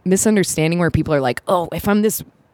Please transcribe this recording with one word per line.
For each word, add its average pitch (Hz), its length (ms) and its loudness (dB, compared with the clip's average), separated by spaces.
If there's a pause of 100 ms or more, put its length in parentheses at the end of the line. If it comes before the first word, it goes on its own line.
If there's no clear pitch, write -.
misunderstanding 180 720 0
where 165 140 0
people 156 200 0
are 143 80 2
like, 123 280 -2
"Oh, 180 240 0
if 170 160 -4
I'm 208 140 2
this 214 200 -2 (320)